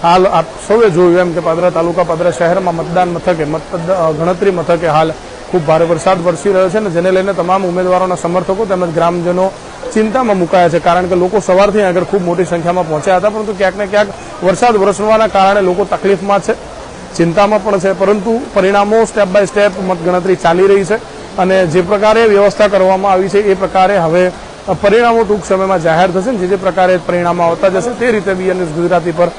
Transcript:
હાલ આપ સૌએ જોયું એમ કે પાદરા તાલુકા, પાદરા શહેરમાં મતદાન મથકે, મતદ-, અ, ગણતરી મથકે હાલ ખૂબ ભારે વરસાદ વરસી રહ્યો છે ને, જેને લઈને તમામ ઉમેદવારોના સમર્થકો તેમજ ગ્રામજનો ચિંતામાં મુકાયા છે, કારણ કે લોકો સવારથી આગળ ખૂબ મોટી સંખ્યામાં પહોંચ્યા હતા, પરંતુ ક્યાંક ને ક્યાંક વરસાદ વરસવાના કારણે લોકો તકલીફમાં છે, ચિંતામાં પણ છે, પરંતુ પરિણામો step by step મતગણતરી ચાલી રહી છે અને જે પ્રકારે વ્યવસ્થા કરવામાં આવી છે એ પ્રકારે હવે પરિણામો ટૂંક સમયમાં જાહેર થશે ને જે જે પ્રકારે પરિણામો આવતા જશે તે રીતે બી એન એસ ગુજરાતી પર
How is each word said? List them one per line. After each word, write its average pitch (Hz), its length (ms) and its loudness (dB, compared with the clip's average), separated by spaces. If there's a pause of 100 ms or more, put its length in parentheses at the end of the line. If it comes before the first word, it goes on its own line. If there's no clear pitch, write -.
હાલ 180 240 4
આપ 165 180 0 (220)
સૌએ 220 220 4
જોયું 175 300 4
એમ 180 140 0
કે 160 60 -2
પાદરા 170 300 0
તાલુકા, 170 340 -2
પાદરા 170 280 0
શહેરમાં 175 440 0
મતદાન 170 320 0
મથકે, 170 380 -2
મતદ-, 165 460 -6
અ, 170 200 0
ગણતરી 180 400 0
મથકે 170 360 0
હાલ 156 260 2 (380)
ખૂબ 175 140 0
ભારે 160 200 2
વરસાદ 175 360 0
વરસી 175 300 -2
રહ્યો 190 180 2
છે 196 100 -2
ને, 214 100 -4
જેને 175 220 0
લઈને 190 220 0
તમામ 185 320 0
ઉમેદવારોના 185 500 0
સમર્થકો 185 500 -2
તેમજ 180 280 -2
ગ્રામજનો 175 580 0 (420)
ચિંતામાં 220 440 0
મુકાયા 175 320 2
છે, 160 100 0
કારણ 180 280 0
કે 185 80 0
લોકો 185 240 0
સવારથી 196 420 2
આગળ 180 220 0
ખૂબ 196 180 -2
મોટી 170 240 -2
સંખ્યામાં 170 420 -2
પહોંચ્યા 160 300 0
હતા, 190 120 2
પરંતુ 214 240 -6
ક્યાંક 185 240 -2
ને 202 100 -4
ક્યાંક 208 220 0 (340)
વરસાદ 214 320 2
વરસવાના 214 520 2
કારણે 196 340 2
લોકો 185 240 0
તકલીફમાં 190 540 0
છે, 220 140 -4 (640)
ચિંતામાં 196 460 2
પણ 196 160 0
છે, 190 140 0
પરંતુ 208 480 0 (120)
પરિણામો 202 480 2
step 202 360 0
by 202 60 4
step 202 280 0 (160)
મતગણતરી 180 480 0
ચાલી 175 320 2
રહી 196 160 4
છે 202 120 -2 (420)
અને 185 300 2
જે 170 140 0
પ્રકારે 214 440 2
વ્યવસ્થા 202 420 4
કરવામાં 190 440 2
આવી 190 180 2
છે 196 100 2
એ 208 140 2
પ્રકારે 190 440 2
હવે 175 340 2 (500)
પરિણામો 226 420 4
ટૂંક 202 220 -2
સમયમાં 190 360 0
જાહેર 165 300 2
થશે 190 200 -2
ને 240 60 -2
જે 180 100 -2
જે 190 80 0
પ્રકારે 185 500 2
પરિણામો 175 380 0
આવતા 170 260 2
જશે 190 200 -2 (100)
તે 240 120 0
રીતે 202 220 -2
બી 185 140 -4
એન 185 140 -2
એસ 175 60 -4
ગુજરાતી 170 440 -2
પર 175 160 0 (120)